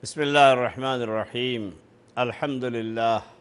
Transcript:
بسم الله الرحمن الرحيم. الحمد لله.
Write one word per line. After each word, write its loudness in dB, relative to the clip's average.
بسم -10
الله 8
الرحمن -2
الرحيم. -4
الحمد -4
لله. -2